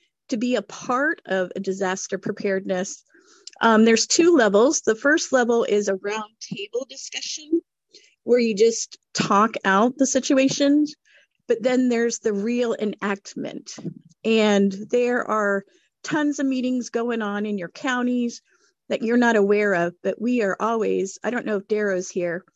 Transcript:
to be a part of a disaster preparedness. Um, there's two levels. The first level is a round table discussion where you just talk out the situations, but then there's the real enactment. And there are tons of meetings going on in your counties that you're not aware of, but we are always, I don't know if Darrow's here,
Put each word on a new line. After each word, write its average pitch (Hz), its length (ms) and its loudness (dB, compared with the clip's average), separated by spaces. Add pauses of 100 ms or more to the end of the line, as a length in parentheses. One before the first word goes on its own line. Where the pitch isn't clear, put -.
(300)
to 254 80 -2
be 247 180 -2
a 202 60 0
part 277 640 -4
of 185 300 -4
a 196 60 -6
disaster 190 560 -4
preparedness. 190 840 -6 (560)
Um, 226 260 6
there's 226 220 4
two 339 280 6
levels. 226 460 4
The 220 140 0
first 294 380 0
level 233 300 2
is 208 240 0
a 196 80 0
round 208 440 -8
table 233 480 -10
discussion 302 720 -6 (640)
where 247 160 4
you 226 160 0
just 226 420 2 (160)
talk 208 420 2 (100)
out 202 320 2
the 269 80 2
situations, 285 880 2 (520)
but 220 160 0
then 254 260 2
there's 233 300 0
the 220 140 -2
real 233 460 -2
enactment. - 960 -6 (480)
And 214 480 4 (200)
there 247 360 0
are 202 380 -2 (380)
tons 294 360 -2
of 285 60 -2
meetings 254 440 -2
going 233 340 -4
on 208 240 -4
in 208 100 -4
your 170 120 -10
counties 247 720 -4 (480)
that - 120 -4
you're 233 160 2
not 240 180 4
aware 208 380 2
of, 175 300 0
but 190 180 -4
we 240 220 0
are 190 160 0
always, 190 640 -2
I 226 80 -4
don't 247 140 -4
know 208 120 -2
if 196 100 -10
Darrow's 202 420 -2
here, 175 360 -6 (100)